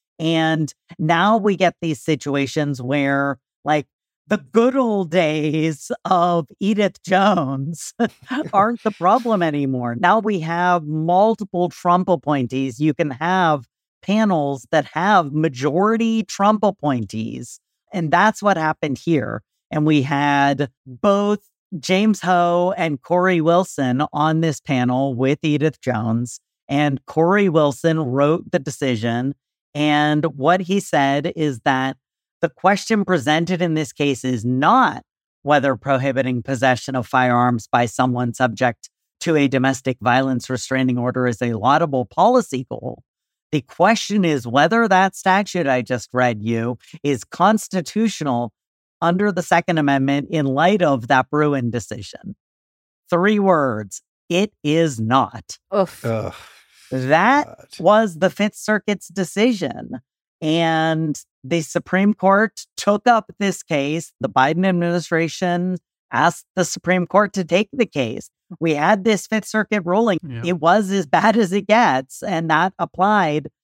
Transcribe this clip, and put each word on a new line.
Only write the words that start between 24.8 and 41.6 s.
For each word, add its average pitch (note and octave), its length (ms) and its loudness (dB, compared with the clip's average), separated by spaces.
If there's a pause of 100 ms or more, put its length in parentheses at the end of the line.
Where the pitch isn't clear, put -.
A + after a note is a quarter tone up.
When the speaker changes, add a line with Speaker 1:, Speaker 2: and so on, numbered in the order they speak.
Speaker 1:
with C3 300 0
Edith D3+ 380 0
Jones. A#2 580 -4 (300)
And C#3+ 360 0
Corey F#3+ 440 2
Wilson D#3 500 2
wrote C#3+ 540 0
the C3 80 0
decision. B2 760 -2 (400)
And D3+ 500 2
what D#3+ 360 0
he F#3+ 180 -2
said C#3+ 560 0
is D3 300 -4
that C3 320 -2 (460)
the E3 60 -2
question G3+ 560 0
presented D#3+ 560 0
in E3+ 140 0
this D#3 180 -4
case C#3+ 320 -2
is A#2+ 220 -2
not D3+ 560 2 (400)
whether C#3 340 2
prohibiting B2+ 640 -2
possession C3 540 -2
of A#2+ 100 -2
firearms B2 640 2
by A#2+ 140 2
someone B2 480 -2
subject A#2+ 560 -2 (320)
to E3 160 0
a C#3+ 100 4
domestic C3 540 -2
violence B2+ 480 0
restraining B2+ 480 -2
order B2 300 -2
is A#2+ 160 -2
a A#2+ 100 -2
laudable C3+ 540 0